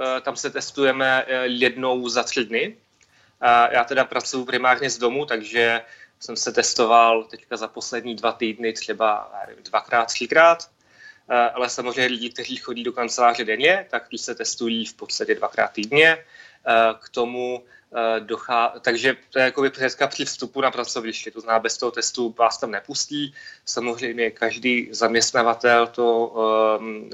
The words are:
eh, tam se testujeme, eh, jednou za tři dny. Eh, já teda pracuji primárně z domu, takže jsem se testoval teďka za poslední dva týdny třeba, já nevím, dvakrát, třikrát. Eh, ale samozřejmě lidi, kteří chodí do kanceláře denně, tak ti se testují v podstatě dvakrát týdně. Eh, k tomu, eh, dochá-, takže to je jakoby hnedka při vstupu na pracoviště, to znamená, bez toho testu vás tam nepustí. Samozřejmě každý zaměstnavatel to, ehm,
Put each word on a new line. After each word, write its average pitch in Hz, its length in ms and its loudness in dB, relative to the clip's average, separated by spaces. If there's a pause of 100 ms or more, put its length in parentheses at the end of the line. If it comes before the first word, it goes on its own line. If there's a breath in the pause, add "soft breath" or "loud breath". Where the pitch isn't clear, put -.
eh, 131 200 -2
tam 127 140 -4
se 139 140 -6
testujeme, 131 800 2
eh, 127 200 0
jednou 123 640 0
za 120 140 0
tři 123 220 -2
dny. 135 320 -4 (680)
Eh, 120 280 6
já 120 120 2
teda 131 220 2
pracuji 127 400 -4
primárně 127 440 2
z 117 80 -6
domu, 123 280 0
takže 117 560 0 (380 soft breath)
jsem 117 160 -12
se - 160 -4
testoval 117 720 4
teďka - 340 -12
za 110 100 -6
poslední 117 480 -8
dva 110 160 -2
týdny 113 420 -4
třeba, 107 580 -2 (100)
já 101 60 -12
nevím, 110 160 -20
dvakrát, 113 420 0
třikrát. 160 640 4 (600 soft breath)
Eh, 120 200 4
ale 123 200 -4
samozřejmě 123 360 -2
lidi, 120 240 -4
kteří 123 260 -10
chodí 120 280 -10
do 120 100 -4
kanceláře 120 520 2
denně, 151 440 2
tak - 200 -6
ti 117 80 -10
se 120 180 -8
testují 113 500 -4
v - 80 -12
podstatě 107 420 -4
dvakrát 104 360 -2
týdně. 147 460 2 (500 soft breath)
Eh, 113 320 4
k - 100 -20
tomu, 123 540 -4 (320 soft breath)
eh, 113 240 0
dochá-, 117 600 -2
takže 120 340 0 (140)
to 135 100 -2
je 131 60 4
jakoby 135 320 0
hnedka 135 300 0
při 135 180 -6
vstupu 131 360 -6
na 135 100 2
pracoviště, 113 600 -6
to 113 100 -14
znamená, 113 180 2
bez 110 180 -2
toho 120 140 -2
testu 117 460 -4
vás 117 200 2
tam 117 140 -6
nepustí. 143 600 -6 (320 loud breath)
Samozřejmě 117 640 -4
každý 117 600 -2
zaměstnavatel 117 960 2
to, 117 480 0 (440)
ehm, 110 340 -10